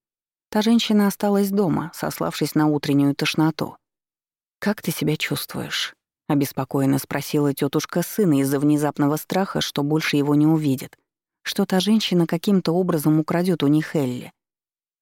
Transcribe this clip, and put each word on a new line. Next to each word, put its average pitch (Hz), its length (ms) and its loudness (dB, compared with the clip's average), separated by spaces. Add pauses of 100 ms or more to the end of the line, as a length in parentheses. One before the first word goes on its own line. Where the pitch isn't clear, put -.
(500)
Та 214 120 0
женщина 214 460 4
осталась 202 440 0
дома, 165 420 0
сославшись 160 640 -4
на 156 120 4
утреннюю 143 480 2
тошноту. - 640 -2 (840)
«Как - 220 -4
ты 175 100 -4
себя 151 260 -2
чувствуешь?» - 760 -8 (340)
обеспокоенно 139 720 0
спросила 143 540 -2
тетушка 151 480 -2
сына 170 400 0
из-за 139 180 0
внезапного 147 580 2
страха, 185 440 -4
что - 220 -4
больше 151 340 0
его 143 180 2
не 151 120 4
увидит, 151 500 0 (500)
что - 180 0
та 190 140 0
женщина 180 480 2
каким-то 175 460 0
образом 165 460 2
украдет 170 440 0
у 139 40 2
них 151 280 2
Элли. 127 380 -4 (680)